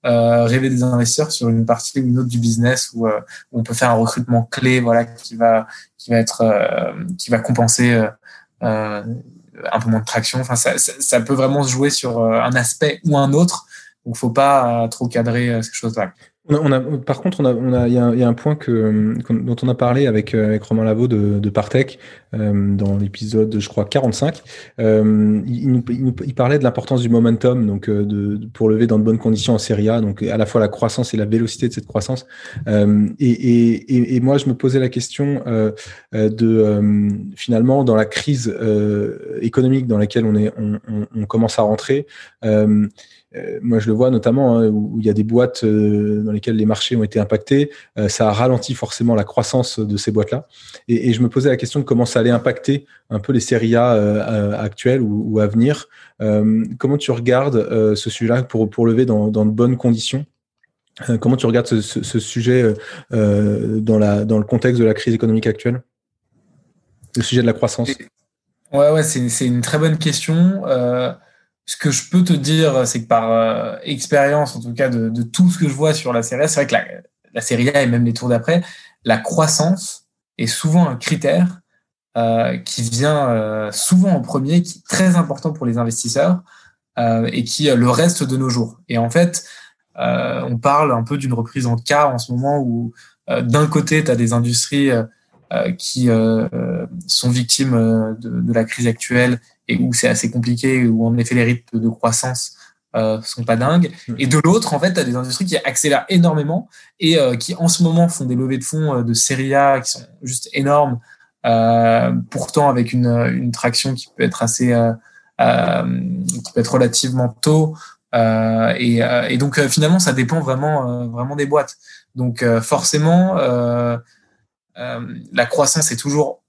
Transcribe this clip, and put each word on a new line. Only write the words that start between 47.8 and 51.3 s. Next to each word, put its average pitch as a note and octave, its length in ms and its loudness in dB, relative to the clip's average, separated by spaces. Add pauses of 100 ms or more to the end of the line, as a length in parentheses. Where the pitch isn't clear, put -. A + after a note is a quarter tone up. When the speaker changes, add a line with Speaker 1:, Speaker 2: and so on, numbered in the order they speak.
Speaker 2:
euh, G#2+ 100 0
ça A2 220 0
a - 20 2
ralenti B2 440 0
forcément A#2 400 -2
la G#2 80 0
croissance B2 560 -2
de G#2 180 -2
ces A2 140 -4
boîtes-là. G#2+ 360 -2 (400)
Et, A#2 220 2
et A2+ 40 4
je A2+ 100 0
me A#2 60 2
posais C#3 200 0